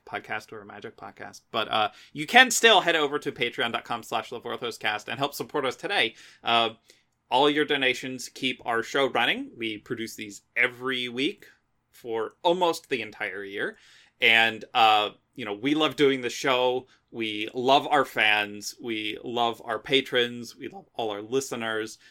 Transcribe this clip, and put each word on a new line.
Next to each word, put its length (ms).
podcast 460
or 80
a 60
Magic 320
podcast. 420
But, 180
uh, 200
you 140
can 240
still 320
head 140
over 220
to 140
patreon 400
dot 120
com 180
slash 260
the 140
Vorthoscast 680
and 100
help 140
support 320
us 100
today. 420
Uh, 300
all 180
your 160
donations 640
keep 380
our 160
show 240
running. 500
We 220
produce 380
these 260
every 540
week 380
for 520
almost 480
the 100
entire 420
year. 360
And, 540
uh, 360
you 120
know, 80
we 200
love 220
doing 240
the 100
show. 580
We 440
love 320
our 180
fans. 800
We 420
love 400
our 140
patrons. 800
We 120
love 260
all 160
our 120
listeners. 760